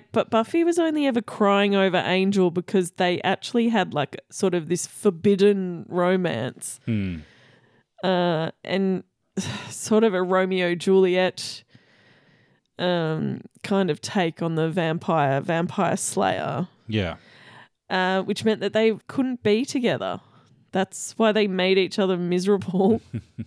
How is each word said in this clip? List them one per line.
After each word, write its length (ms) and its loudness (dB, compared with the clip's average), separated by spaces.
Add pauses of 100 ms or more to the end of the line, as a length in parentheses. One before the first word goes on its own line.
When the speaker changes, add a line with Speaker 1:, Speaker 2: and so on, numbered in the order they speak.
(120)
Speaker 1:
but 180 -2
Buffy 340 0
was 140 0
only 280 0
ever 140 0
crying 540 2
over 240 2
Angel 540 2
because 400 -2
they 300 0
actually 480 0
had, 220 0
like, 240 -4 (140)
sort 240 0
of 140 -2
this 180 -2
forbidden 1000 2
romance. 1000 -2
Speaker 2:
Hmm. 300 -2 (880)
Speaker 1:
Uh, 480 0 (100)
and 400 -2 (340)
<sighs> 320 -8
sort 360 0
of 100 2
a 80 2
Romeo 520 2
Juliet, 880 2 (1120)
um, 640 -2 (220)
kind 260 0
of 100 -4
take 400 -4
on 140 -4
the 160 -2
vampire, 720 0
vampire 560 -2
slayer. 720 -2 (180)
Speaker 2:
Yeah. 300 -2 (760)
Speaker 1:
Uh, 320 0
which 220 -4
meant 160 0
that 140 -4
they 180 2 (160)
couldn't 340 -4
be 220 2
together. 560 -2 (520)
That's 440 -4
why 160 4
they 160 2
made 300 2
each 200 0
other 180 2
miserable. 920 2
Speaker 2:
<laughs> 40 -20 (360)